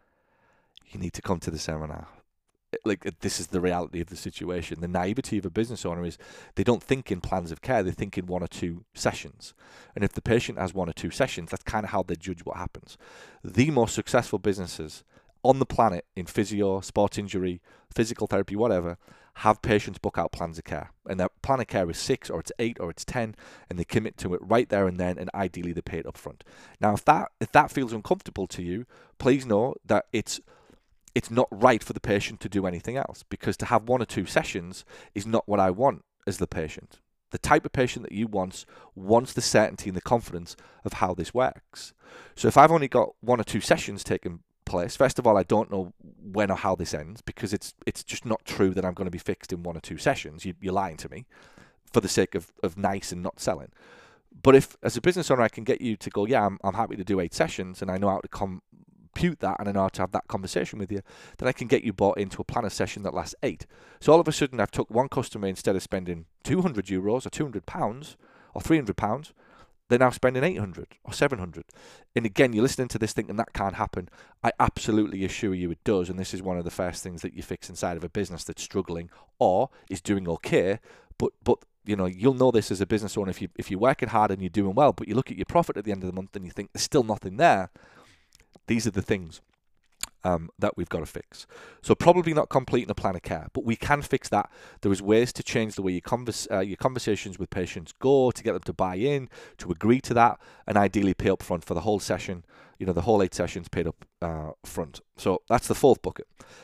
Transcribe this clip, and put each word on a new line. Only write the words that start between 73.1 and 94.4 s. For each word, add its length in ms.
thinking, 240
"That 160
can't 220
happen." 340
I 160
absolutely 640
assure 300
you 160
it 120
does, 260
and 100
this 160
is 80
one 160
of 40
the 80
first 300
things 220
that 100
you 80
fix 260
inside 300
of 60
a 60
business 340
that's 180
struggling 480
or 300
is 120
doing 280
okay. 500
But, 140
but, 140
you 140
know, 80
you'll 280
know 180
this 200
as 80
a 60
business 320
owner. 120
If 120
you, 160
if 120
you're 100
working 280
hard 240
and 100
you're 80
doing 240
well, 200
but 160
you 60
look 160
at 60
your 80
profit 300
at 80
the 80
end 120
of 40
the 80
month 200
and 100
you 60
think, 200
"There's 120
still 200
nothing 320
there," 360
these 180
are 60
the 100
things, 400
um, 260
that 180
we've 120
gotta 160
fix. 420
So 140
probably 380
not 160
completing 400
a 60
plan 200
of 60
care, 320
but 100
we 120
can 260
fix 280
that. 200